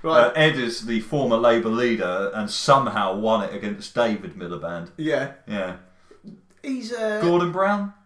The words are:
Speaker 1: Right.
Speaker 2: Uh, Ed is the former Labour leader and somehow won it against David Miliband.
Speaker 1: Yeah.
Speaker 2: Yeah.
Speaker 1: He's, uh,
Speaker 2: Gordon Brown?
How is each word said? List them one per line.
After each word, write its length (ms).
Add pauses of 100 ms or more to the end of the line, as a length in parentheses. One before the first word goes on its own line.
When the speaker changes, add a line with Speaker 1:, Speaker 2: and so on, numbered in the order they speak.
Speaker 1:
Right. 240
Speaker 2:
Uh, 100
Ed 220
is 260
the 160
former 380
Labour 320
leader 640
and 160
somehow 680
won 280
it 100
against 400
David 400
Miliband. 640
Speaker 1:
Yeah. 340 (160)
Speaker 2:
Yeah. 280 (880)
Speaker 1:
He's, 300
uh, 300
Speaker 2:
Gordon 300
Brown? 420 (120)